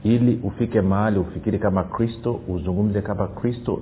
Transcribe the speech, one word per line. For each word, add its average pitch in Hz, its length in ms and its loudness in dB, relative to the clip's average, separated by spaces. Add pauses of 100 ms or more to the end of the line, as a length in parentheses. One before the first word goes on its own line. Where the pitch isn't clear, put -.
ili 120 400 4
ufike 110 380 0
mahali 98 380 2
ufikiri 98 400 -2
kama 98 240 2
Kristo, 117 640 -2
uzungumze 95 540 0
kama 98 260 -2
Kristo 120 540 -4